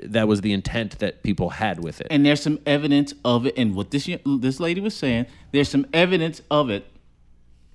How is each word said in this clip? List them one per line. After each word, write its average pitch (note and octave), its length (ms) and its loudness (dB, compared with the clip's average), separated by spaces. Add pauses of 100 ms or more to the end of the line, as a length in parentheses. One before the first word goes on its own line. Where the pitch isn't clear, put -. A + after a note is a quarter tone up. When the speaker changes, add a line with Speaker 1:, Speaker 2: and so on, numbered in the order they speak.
Speaker 1:
that A2 240 2
was G#2+ 140 4
the G#2 120 0
intent G#2 460 -4
that - 240 -6
people F#2 260 -2
had F2+ 340 -4
with D#2+ 160 -10
it. - 100 -10
Speaker 2:
And C#3+ 160 4
there's D3 160 4
some D3+ 240 -2
evidence C#3+ 480 2 (120)
of A#2+ 220 2
it. - 100 -2
And A2 180 0
what F#2+ 160 -4
this C#3+ 160 -2
y-, F3 180 -6
this C3 340 -2
lady E3+ 200 -2
was G#3 140 -4
saying, B2 320 -2 (260)
there's C#3+ 160 2
some C#3 260 0
evidence E3 480 2 (100)
of D3 180 2
it G2+ 160 -4 (880)